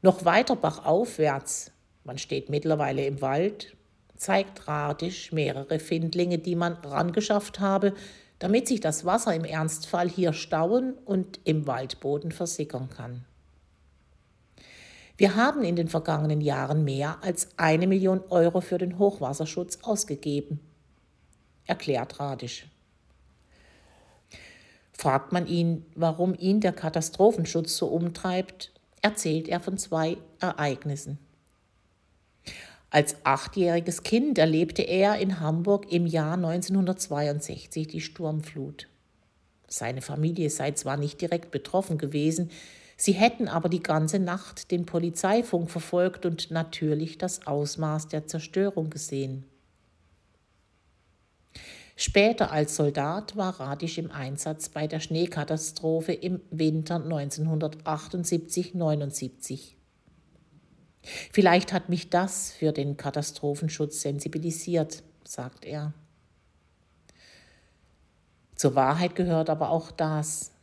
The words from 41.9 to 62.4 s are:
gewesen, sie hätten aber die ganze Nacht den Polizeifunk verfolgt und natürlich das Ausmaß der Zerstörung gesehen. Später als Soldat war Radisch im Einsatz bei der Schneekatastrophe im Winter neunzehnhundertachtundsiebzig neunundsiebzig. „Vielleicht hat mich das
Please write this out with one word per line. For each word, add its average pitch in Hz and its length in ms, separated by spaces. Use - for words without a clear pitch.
gewesen, 156 540
sie - 160
hätten 226 340
aber 165 220
die 170 120
ganze 160 380
Nacht 180 520
den 175 140
Polizeifunk 170 840
verfolgt 180 540
und 170 260
natürlich 160 680
das - 300
Ausmaß 151 600
der 156 180
Zerstörung 170 600
gesehen. 135 560
Später 214 560
als 151 240
Soldat 151 600
war 185 200
Radisch 143 420
im 165 120
Einsatz 143 560
bei 151 200
der 160 120
Schneekatastrophe 160 1120
im 180 300
Winter 160 480
neunzehnhundertachtundsiebzig 160 1700
neunundsiebzig. 147 1040
„Vielleicht 185 420
hat 180 160
mich - 200
das 190 420